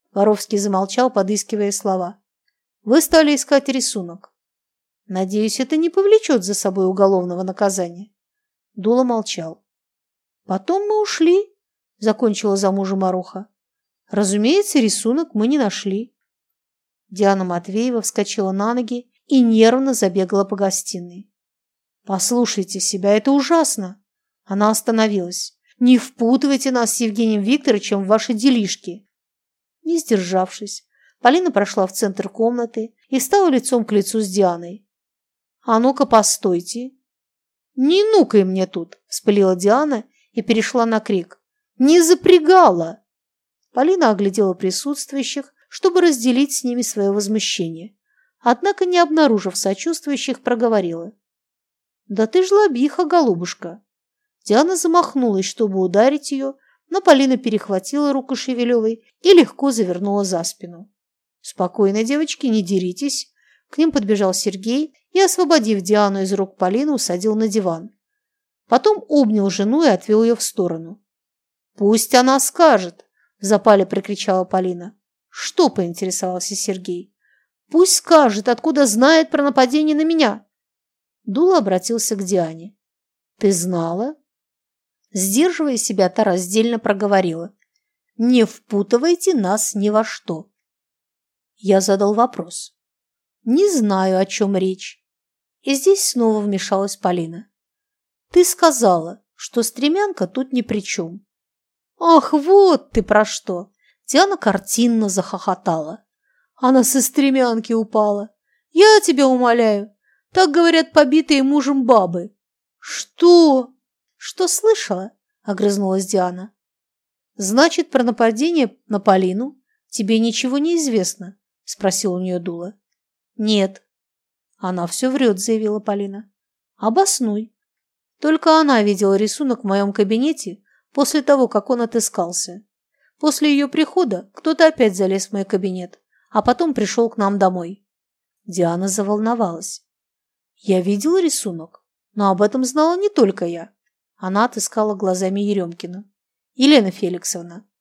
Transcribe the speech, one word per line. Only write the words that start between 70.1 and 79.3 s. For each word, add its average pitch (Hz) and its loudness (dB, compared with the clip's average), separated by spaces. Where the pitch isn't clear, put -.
ее 226 2
в - -10
сторону. 165 -8
«Пусть 220 2
она 262 4
скажет!» 254 2
в - -8
запале 202 4
прокричала 190 -4
Полина. 185 -6
«Что?» - 0
поинтересовался 180 -6
Сергей. 185 -8
«Пусть 359 4
скажет, 240 2
откуда 269 0
знает 294 4